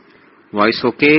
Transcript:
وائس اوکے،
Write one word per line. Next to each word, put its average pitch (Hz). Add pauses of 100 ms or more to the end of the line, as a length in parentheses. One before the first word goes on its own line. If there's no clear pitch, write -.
(540)
وائس 107
اوکے، 147